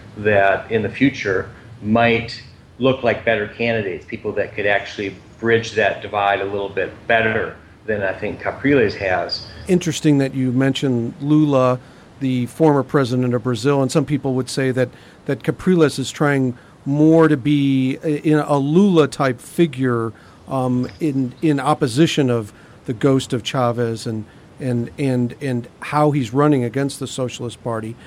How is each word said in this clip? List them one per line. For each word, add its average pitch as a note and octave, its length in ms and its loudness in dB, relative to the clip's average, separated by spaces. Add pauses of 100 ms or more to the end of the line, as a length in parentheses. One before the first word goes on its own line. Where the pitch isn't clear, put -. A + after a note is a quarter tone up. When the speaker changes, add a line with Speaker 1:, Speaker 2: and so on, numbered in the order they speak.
(180)
Speaker 1:
that G2+ 520 2
in A2 120 0
the G2 80 -4
future G2+ 600 -2 (320)
might A2+ 640 0 (360)
look B2+ 220 2
like A2 220 0
better G#2 240 0
candidates, A2 580 -4
people G#2+ 280 -8
that F#2+ 200 -4
could G#2 120 -6
actually G2+ 500 -2 (240)
bridge A2+ 340 2
that G2+ 280 0
divide G2+ 400 0
a G2 40 -2
little G2 240 -6
bit F#2+ 220 -4 (140)
better A2 500 0 (300)
than G#2+ 160 -2
I F#2+ 100 -2
think G2+ 300 -8
Capriles A#2 540 2
has. F2+ 520 -4 (200)
Speaker 2:
Interesting D#3+ 500 2
that C3+ 160 0
you C3 180 -2
mentioned C3 720 0
Lula, C#3+ 580 2 (420)
the B2+ 260 0
former D3 340 4
president B2+ 540 0
of A#2 80 -4
Brazil, B2+ 400 0
and B2+ 80 -2
some D3+ 120 2
people C3+ 300 -2
would B2+ 160 -2
say C3+ 220 -2
that, B2 180 0 (360)
that - 180 -4
Capriles D#3+ 560 2
is B2+ 100 -6
trying C3+ 480 0 (280)
more D#3 420 6
to D3+ 100 4
be C#3 600 0
a, D#3 260 -2
in D3+ 160 4
a D3 180 0
Lula-type D3 800 2
figure, B2+ 720 -2 (360)
um, B2+ 420 -2 (100)
in, C3+ 440 -2
in D3 160 2
opposition C#3+ 720 0
of A2+ 200 -4 (340)
the C3+ 80 -6
ghost C3+ 380 0
of A#2+ 120 -4
Chavez A#2+ 640 -2
and, A2 180 -6 (340)
and, B2 380 -2
and, B2 420 0
and B2 280 -4 (140)
how D3+ 280 0
he's C3 240 -2
running C#3+ 300 4
against C3+ 360 -4
the C#3 60 -6
Socialist B2 580 -8
Party. A2+ 320 -6 (120)